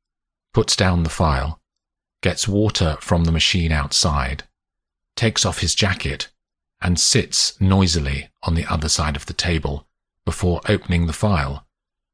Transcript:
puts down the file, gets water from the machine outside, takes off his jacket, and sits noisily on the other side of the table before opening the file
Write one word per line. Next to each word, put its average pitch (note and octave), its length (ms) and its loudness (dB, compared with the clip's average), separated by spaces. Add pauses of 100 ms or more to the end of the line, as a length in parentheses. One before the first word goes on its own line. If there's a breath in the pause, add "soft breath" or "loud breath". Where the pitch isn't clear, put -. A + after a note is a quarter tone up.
(520)
puts - 240 2
down F2+ 280 2
the D#2+ 60 0
file, D2+ 520 -2 (600)
gets - 260 -2
water G2 540 2
from E2+ 240 2
the E2 60 2
machine E2 400 2
outside, C#2+ 760 -2 (680)
takes - 300 0
off F#2+ 140 -2
his E2+ 160 -2
jacket, - 560 -2 (500)
and F2 180 0
sits - 600 0
noisily E2 680 2 (100)
on E2+ 140 0
the D#2+ 100 0
other D#2 240 -2
side D#2 260 -2
of - 120 -10
the - 60 -10
table D2 540 -4 (360)
before - 440 0
opening F2+ 380 0
the D#2+ 80 -2
file D2 540 -2 (460)